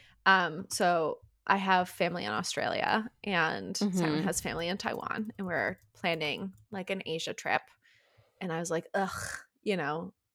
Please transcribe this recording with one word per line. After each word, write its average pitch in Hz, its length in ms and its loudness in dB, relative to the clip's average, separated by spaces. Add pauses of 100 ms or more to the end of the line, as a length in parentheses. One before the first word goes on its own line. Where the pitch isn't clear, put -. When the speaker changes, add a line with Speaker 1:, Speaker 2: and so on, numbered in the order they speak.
(280)
Speaker 1:
Um, 180 420 4
so 175 500 2 (280)
I 196 100 6
have 185 320 4
family 175 360 -2
in - 60 -2
Australia - 760 0 (140)
and 170 540 0
Simon 208 160 2
Speaker 2:
Mm-hmm. 160 340 2
Speaker 1:
has 175 140 -2
family 165 280 -4
in 190 80 -2
Taiwan, - 600 -4
and 196 100 -6
we're 147 300 0 (160)
planning, 165 600 -2 (180)
like, 190 200 -8
an 190 140 -4
Asia 165 280 -4
trip. - 280 0 (800)
And 185 120 -4
I 165 60 -2
was 170 120 -4
like, 165 220 0
"Ugh, 190 160 2 (540)
you 202 140 0
know, 160 360 -4 (220)